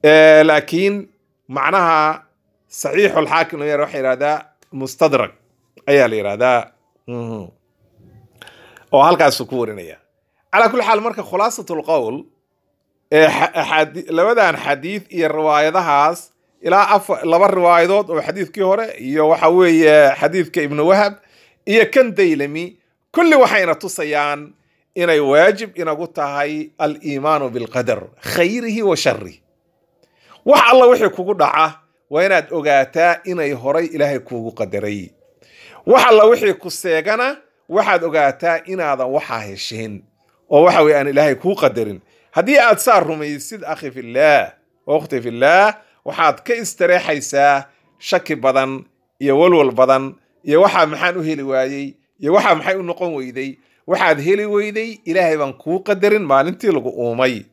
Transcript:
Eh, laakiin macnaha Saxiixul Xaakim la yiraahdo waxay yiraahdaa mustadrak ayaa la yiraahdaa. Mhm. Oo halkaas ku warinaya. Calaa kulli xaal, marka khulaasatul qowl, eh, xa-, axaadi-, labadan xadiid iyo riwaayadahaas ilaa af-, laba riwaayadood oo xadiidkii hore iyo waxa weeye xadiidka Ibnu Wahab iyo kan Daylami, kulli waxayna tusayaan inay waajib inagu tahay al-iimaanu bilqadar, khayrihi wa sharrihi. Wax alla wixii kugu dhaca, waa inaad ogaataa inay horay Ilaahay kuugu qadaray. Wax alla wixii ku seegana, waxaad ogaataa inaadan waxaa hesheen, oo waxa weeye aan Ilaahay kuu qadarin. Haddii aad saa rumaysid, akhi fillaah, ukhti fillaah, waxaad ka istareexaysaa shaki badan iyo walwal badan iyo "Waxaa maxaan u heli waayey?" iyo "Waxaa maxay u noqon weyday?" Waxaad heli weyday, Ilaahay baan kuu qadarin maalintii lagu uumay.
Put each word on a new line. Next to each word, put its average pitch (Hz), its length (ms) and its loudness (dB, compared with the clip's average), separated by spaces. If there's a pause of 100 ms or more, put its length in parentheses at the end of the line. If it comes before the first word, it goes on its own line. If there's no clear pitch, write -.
Eh, 156 420 8
laakiin 160 500 0 (540)
macnaha 156 720 0 (500)
Saxiixul 156 540 -2
Xaakim 160 320 -2
la 143 60 -6
yiraahdo 147 180 -2
waxay 143 180 -8
yiraahdaa 131 360 -2 (360)
mustadrak 135 580 -2 (560)
ayaa 139 200 4
la 110 80 -4
yiraahdaa. 110 440 0 (480)
Mhm. 113 400 -12 (1500)
Oo 135 100 6
halkaas 160 340 2 (120)
ku 131 100 -10
warinaya. 98 380 -10 (560)
Calaa 220 160 2
kulli 247 140 -4
xaal, 214 180 0
marka 214 220 -8
khulaasatul 190 600 -6
qowl, 131 300 -4 (960)
eh, 156 180 6
xa-, 151 240 -2
axaadi-, 156 580 -2
labadan 185 460 2
xadiid 147 520 -6
iyo 165 180 -2
riwaayadahaas 156 920 0 (440)
ilaa 185 220 4 (100)
af-, 196 280 -2
laba 170 240 2
riwaayadood 180 640 2
oo 160 120 -4
xadiidkii 185 420 -8
hore 202 220 0 (140)
iyo 151 300 0
waxa 160 200 4
weeye 160 680 6
xadiidka 165 420 -2
Ibnu 147 260 -4
Wahab 202 260 2 (520)
iyo 214 280 2
kan 254 220 2
Daylami, 160 640 -2 (360)
kulli 330 220 2
waxayna 202 400 2
tusayaan 147 760 -6 (420)
inay 170 240 0
waajib 180 580 2
inagu 160 300 -6
tahay 151 600 -6 (100)
al-iimaanu 147 680 -4
bilqadar, 120 520 -6 (320)
khayrihi 214 500 -2
wa 190 120 0
sharrihi. 104 440 -6 (1080)
Wax 254 160 6 (100)
alla 254 140 6
wixii 226 240 4
kugu 190 240 -6
dhaca, 151 460 0 (300)
waa 160 160 0
inaad 180 260 0
ogaataa 151 720 0
inay 170 300 -4
horay 139 320 -4
Ilaahay 143 340 -4
kuugu 117 320 -10
qadaray. 101 580 -8 (760)
Wax 247 240 4
alla 214 160 8
wixii 220 280 4
ku 185 180 -10
seegana, 214 680 -4 (320)
waxaad 190 340 0
ogaataa 160 640 -2
inaadan 147 420 -6
waxaa 131 320 -6
hesheen, 104 640 -12 (460)
oo 151 140 6
waxa 170 200 4
weeye 151 160 4
aan 139 80 -2
Ilaahay 143 280 2
kuu 190 200 -4
qadarin. 110 460 -4 (300)
Haddii 226 280 0
aad 233 200 4
saa 220 200 2
rumaysid, 151 640 -8
akhi 156 280 -10
fillaah, 127 600 0 (360)
ukhti 147 340 -4
fillaah, 151 560 2 (280)
waxaad 147 380 -2
ka 240 120 -4
istareexaysaa 151 1080 -2 (360)
shaki - 360 -4
badan 135 480 -2 (380)
iyo 139 180 0
walwal 165 320 4
badan 131 440 2 (280)
iyo 156 180 2
"Waxaa 190 240 2
maxaan 175 320 -4
u 175 40 -6
heli 156 220 -6
waayey?" 135 500 -6 (260)
iyo 151 140 -2
"Waxaa 196 220 2
maxay 170 200 -4
u 190 80 -8
noqon 175 320 -8
weyday?" 131 420 -10 (300)
Waxaad 160 340 0
heli 202 240 -2
weyday, 214 440 -4 (160)
Ilaahay 165 320 0
baan 135 160 -4
kuu 175 260 -6
qadarin 202 460 0
maalintii 156 460 0
lagu 127 180 -2
uumay. 120 640 -4